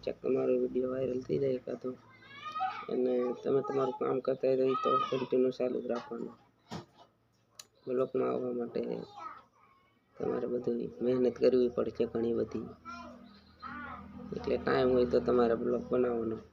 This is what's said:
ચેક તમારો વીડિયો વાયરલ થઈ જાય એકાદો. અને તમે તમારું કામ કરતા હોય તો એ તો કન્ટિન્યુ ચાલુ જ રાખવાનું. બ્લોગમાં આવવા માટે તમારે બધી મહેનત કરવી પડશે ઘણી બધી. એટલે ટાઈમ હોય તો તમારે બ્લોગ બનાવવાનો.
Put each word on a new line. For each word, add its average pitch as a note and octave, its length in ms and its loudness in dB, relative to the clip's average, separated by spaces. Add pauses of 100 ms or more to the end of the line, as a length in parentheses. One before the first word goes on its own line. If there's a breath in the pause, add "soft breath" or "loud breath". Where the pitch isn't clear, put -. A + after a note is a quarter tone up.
ચેક - 180 -6
તમારો C3 400 0
વીડિયો B2+ 300 -2
વાયરલ B2+ 300 -2
થઈ C#3+ 180 -2
જાય C3+ 120 0
એકાદો. B2+ 380 -6 (1000)
અને B2+ 240 2 (300)
તમે C#3 180 2
તમારું C3+ 380 -2
કામ C3+ 200 0
કરતા C3+ 280 0
હોય C3 100 4
તો C3 60 4
એ C3 200 4
તો B2+ 60 2 (200)
કન્ટિન્યુ B2+ 420 2
ચાલુ B2 300 -2
જ B2 60 -6
રાખવાનું. A#2 500 -6 (1500)
બ્લોગમાં B2+ 420 0
આવવા B2+ 240 -2
માટે A#2+ 280 -4 (1400)
તમારે B2 300 -2
બધી B2 540 -2
મહેનત B2 360 4
કરવી B2+ 320 6
પડશે A#2 360 0
ઘણી A#2 280 0
બધી. A2+ 340 -2 (1700)
એટલે B2+ 220 -2
ટાઈમ C3 320 2
હોય B2+ 160 6
તો B2 140 4
તમારે A#2+ 360 4
બ્લોગ A#2+ 360 0
બનાવવાનો. A#2 460 2 (160)